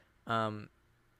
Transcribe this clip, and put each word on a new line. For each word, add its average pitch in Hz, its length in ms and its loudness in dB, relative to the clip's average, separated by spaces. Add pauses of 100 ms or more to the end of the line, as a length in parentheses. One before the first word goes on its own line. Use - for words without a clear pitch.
(260)
um, 110 420 0 (520)